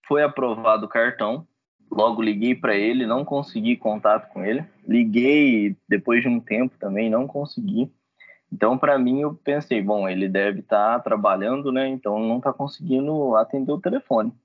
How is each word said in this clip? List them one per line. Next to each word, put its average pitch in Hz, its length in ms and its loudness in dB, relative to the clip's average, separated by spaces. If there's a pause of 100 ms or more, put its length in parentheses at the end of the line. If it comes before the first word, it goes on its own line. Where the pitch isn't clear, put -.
foi 147 160 2
aprovado 113 640 0
o - 20 -14
cartão. 120 580 -2 (440)
Logo 110 300 2
liguei 110 340 0
pra 113 200 0
ele, 113 320 0
não 127 180 -2
consegui 123 520 -2
contato 107 520 0
com 92 160 -10
ele. 120 180 -2 (240)
Liguei 117 880 4 (140)
depois 117 320 2
de 127 80 -2
um 120 100 2
tempo 120 400 -4
também, 104 300 -2
não 117 180 0
consegui. 131 640 -4 (640)
Então, 113 240 0
pra 143 220 2
mim, 127 240 0
eu 151 120 -4
pensei, 143 460 -4
"Bom, 101 260 0
ele 95 220 -2
deve 98 320 0
tá 107 400 2
trabalhando, 110 720 0
né? 131 160 -2
Então, 107 300 -4
não 113 220 -2
tá 135 120 -2
conseguindo 139 840 -2
atender 135 360 0
o 160 80 -4
telefone." 127 520 -2 (120)